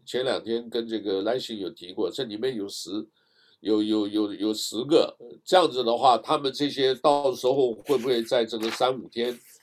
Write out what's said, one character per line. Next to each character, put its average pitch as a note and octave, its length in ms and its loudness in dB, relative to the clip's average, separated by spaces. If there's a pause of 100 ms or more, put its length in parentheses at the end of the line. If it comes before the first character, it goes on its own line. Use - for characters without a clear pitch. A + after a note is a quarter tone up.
前 B2 180 -4
两 A#2 200 -2
天 A#2 260 -4
跟 A#2 180 -4
这 A2 120 -4
个 G2 240 -2
来 A#2 140 0
信 A2+ 220 -8
有 F2+ 100 -6
提 F2 220 -16
过， F#2 180 -2
这 C3+ 140 -6
里 G#2 140 -8
面 B2+ 180 -4
有 G2+ 140 -6
十， G#2 360 -8 (540)
有， G#2+ 240 2
有， G#2+ 240 0
有， G#2 260 -2
有 G#2 200 -2
十 A2 320 -6
个， C#3+ 300 4 (280)
这 F3+ 140 4
样 E3 120 6
子 B2 140 -4
的 A#2 120 2
话， A#2+ 220 6
他 D3 200 0
们 C#3 160 -4
这 C#3+ 160 -2
些 C3 260 0
到 C#3+ 380 4
时 A#2+ 120 -4
候 B2+ 280 2
会 C3+ 240 0
不 A#2 100 -4
会 A#2+ 160 2
在 A#2+ 220 2
这 A2+ 120 -6
个 A2 140 -2
三 B2+ 280 0
五 - 100 -14
天 A#2+ 280 -4 (260)